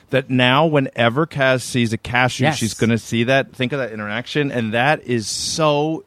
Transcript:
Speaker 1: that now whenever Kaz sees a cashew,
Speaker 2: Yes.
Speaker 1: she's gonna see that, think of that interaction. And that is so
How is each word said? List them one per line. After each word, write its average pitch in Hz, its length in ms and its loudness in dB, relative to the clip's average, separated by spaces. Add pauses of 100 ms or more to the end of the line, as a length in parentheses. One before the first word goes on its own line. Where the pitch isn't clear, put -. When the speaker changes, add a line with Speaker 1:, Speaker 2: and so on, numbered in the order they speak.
(100)
Speaker 1:
that 131 200 -2
now 127 340 4
whenever 135 640 2
Kaz 131 340 0
sees 120 320 -2
a 110 60 -2
cashew, 123 460 0
Speaker 2:
Yes. 147 120 2
Speaker 1:
she's 110 180 -2
gonna 117 240 2
see 117 260 -2
that, 135 280 0
think 127 200 -4
of 147 60 -4
that 120 140 -6
interaction. 113 580 -4
And 113 220 -2
that 139 320 2
is 117 240 -2
so 156 800 -2